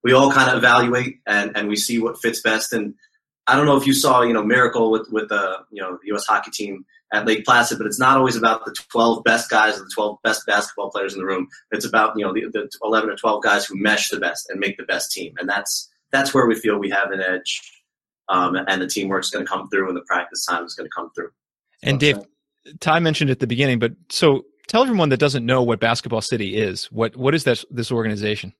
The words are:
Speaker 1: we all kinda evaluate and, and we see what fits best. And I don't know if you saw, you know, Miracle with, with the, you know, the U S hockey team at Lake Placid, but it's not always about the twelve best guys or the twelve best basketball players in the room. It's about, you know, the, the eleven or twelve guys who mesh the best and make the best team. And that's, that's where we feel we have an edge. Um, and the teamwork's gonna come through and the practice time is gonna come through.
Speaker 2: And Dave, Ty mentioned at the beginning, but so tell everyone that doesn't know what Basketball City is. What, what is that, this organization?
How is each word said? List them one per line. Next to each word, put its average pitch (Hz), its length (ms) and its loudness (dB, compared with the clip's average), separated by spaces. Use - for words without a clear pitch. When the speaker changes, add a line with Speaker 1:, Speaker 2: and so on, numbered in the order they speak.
Speaker 1:
we 123 80 4
all 135 200 8
kinda 131 240 4
evaluate 123 720 2
and, 104 280 0
and 104 120 -2
we 104 80 -2
see 117 240 -2
what 113 200 -2
fits 113 200 -2
best. 110 320 0
And 104 220 -4
I 127 80 4
don't 147 120 4
know 143 100 6
if 135 100 2
you 135 80 4
saw, 127 280 4
you 117 100 4
know, 110 100 2
Miracle 117 480 2
with, 110 220 0
with 107 160 -2
the, 98 300 -2
you 104 100 -12
know, 92 120 -6
the 92 160 -12
U 104 80 -2
S 101 100 -6
hockey 104 240 0
team 98 340 -10
at 107 120 0
Lake 107 200 0
Placid, 120 340 2
but 107 80 -4
it's 104 140 -4
not 131 160 4
always 127 180 2
about 113 300 0
the - 100 -12
twelve 117 320 2
best 113 260 2
guys 107 300 2
or - 60 -14
the - 100 -16
twelve 107 300 -4
best 110 200 -2
basketball 104 460 -2
players 98 220 -4
in 95 80 -10
the 90 40 -6
room. 92 220 -4
It's 107 160 -4
about, 107 320 2
you 104 60 -2
know, 92 80 -2
the, 110 200 -4
the 104 160 -6
eleven 110 280 0
or 95 60 -8
twelve 107 280 -2
guys 104 200 2
who 95 160 -8
mesh 107 280 0
the 101 100 -6
best - 320 -6
and 95 80 -8
make 98 180 -4
the - 60 -16
best - 300 -6
team. 87 260 -10
And 90 100 -8
that's, - 400 -6
that's 135 240 0
where 123 140 4
we 110 80 2
feel 104 220 -2
we 98 120 -4
have 98 220 -2
an 95 80 -6
edge. 92 420 -4
Um, 92 280 0
and 95 260 -2
the 92 60 -6
teamwork's 95 420 -4
gonna 90 160 -6
come 95 220 -6
through 95 180 -2
and 90 100 -6
the 87 120 -10
practice 90 360 -4
time 87 200 -4
is - 100 -14
gonna - 180 -12
come 87 220 -12
through. - 160 -12
Speaker 2:
And 135 160 0
Dave, 143 180 2
Ty 156 180 2
mentioned 156 320 2
at 127 80 0
the 127 80 -2
beginning, 123 320 0
but 117 140 0
so 139 380 2
tell 226 160 2
everyone 196 280 2
that 131 100 2
doesn't 135 260 0
know 127 160 4
what 117 160 2
Basketball 117 440 0
City 101 340 -4
is. 104 300 -2
What, 110 300 -4
what 131 200 0
is 147 80 -2
that, 120 260 0
this 120 220 -6
organization? 107 680 -2